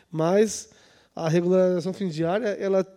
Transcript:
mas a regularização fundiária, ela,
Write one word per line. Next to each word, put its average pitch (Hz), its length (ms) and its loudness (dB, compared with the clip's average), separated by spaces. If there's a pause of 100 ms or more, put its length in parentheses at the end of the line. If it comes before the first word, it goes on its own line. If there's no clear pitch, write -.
(100)
mas 185 600 0 (460)
a 170 120 -4
regularização 180 640 2
fundiária, 180 560 -4
ela, 190 380 0 (100)